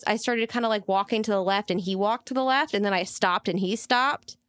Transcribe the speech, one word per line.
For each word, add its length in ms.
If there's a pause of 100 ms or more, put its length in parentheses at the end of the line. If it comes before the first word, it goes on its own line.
I 120
started 320
kinda, 180
like, 200
walking 360
to 80
the 100
left 300
and 80
he 160
walked 320
to 60
the 100
left, 300
and 100
then 100
I 100
stopped 440
and 120
he 180
stopped. 580 (140)